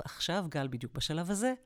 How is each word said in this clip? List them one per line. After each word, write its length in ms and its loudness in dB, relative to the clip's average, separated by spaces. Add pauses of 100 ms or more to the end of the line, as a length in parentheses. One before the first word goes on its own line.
עכשיו 440 0
גל 180 0
בדיוק 260 -4
בשלב 380 0
הזה, 220 4 (120)